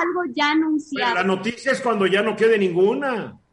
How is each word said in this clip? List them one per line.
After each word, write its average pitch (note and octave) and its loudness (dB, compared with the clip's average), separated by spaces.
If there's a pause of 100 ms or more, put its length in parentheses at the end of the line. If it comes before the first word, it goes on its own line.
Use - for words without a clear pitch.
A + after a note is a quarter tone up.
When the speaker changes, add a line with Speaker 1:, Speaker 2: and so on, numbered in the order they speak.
Speaker 1:
algo F4 -2
ya D4 0
Speaker 2:
Pero D#4+ 2
Speaker 1:
anunciado. C#4 -2
Speaker 2:
la F3+ 0
noticia G3 -2
es G3+ -2
cuando G#3 0
ya G3 2
no A3 -2
quede A3+ 4
ninguna. G3 0 (160)